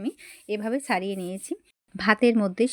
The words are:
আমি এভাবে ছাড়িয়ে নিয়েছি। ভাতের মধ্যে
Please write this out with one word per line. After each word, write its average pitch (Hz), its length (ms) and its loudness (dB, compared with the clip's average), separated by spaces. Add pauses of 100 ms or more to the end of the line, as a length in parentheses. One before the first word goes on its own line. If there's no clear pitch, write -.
আমি 214 100 -6 (440)
এভাবে 220 320 -2
ছাড়িয়ে 196 360 -2
নিয়েছি। 180 300 -8 (420)
ভাতের 226 480 4
মধ্যে 196 300 0